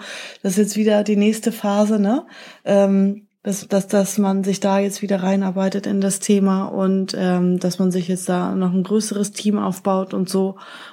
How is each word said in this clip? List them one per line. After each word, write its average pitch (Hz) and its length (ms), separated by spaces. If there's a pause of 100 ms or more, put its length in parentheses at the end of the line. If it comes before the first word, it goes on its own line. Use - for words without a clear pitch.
(440)
das 196 80
ist 180 80
jetzt 208 180
wieder 208 260
die 208 120
nächste 220 360
Phase, 208 480
ne? 214 280 (380)
Ähm, 196 600 (160)
dass, - 280
dass, 196 180
dass 196 300
man 196 260
sich 196 160
da 196 200
jetzt 202 220
wieder 190 220
reinarbeitet 190 640
in 196 140
das 196 180
Thema 196 460
und, 190 520
ähm, 180 400
dass 175 220
man 185 100
sich 175 200
jetzt 185 180
da 180 260
noch 185 200
ein 185 100
größeres 208 480
Team 208 260
aufbaut 190 560
und 190 140
so. 190 300 (360)